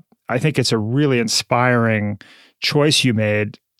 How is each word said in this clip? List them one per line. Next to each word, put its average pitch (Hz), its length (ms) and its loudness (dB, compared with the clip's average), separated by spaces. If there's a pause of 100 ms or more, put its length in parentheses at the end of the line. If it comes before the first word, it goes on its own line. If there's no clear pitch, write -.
(300)
I 123 80 -2
think 151 200 -2
it's 127 140 0
a 113 60 0
really 127 400 0
inspiring 117 1000 0 (420)
choice 147 440 0
you 127 80 2
made 107 460 -2 (220)